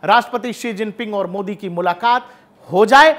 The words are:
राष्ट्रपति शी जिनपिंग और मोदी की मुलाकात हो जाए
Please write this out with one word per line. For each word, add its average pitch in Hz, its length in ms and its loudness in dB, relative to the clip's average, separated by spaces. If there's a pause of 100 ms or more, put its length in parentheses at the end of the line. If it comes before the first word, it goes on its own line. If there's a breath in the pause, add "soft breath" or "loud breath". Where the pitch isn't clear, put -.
राष्ट्रपति 226 480 -2
शी 233 200 -8
जिनपिंग 214 420 -8
और 196 120 -4
मोदी 196 280 -8
की 190 140 -12
मुलाकात 180 600 -2 (400 soft breath)
हो 185 180 2
जाए 277 320 6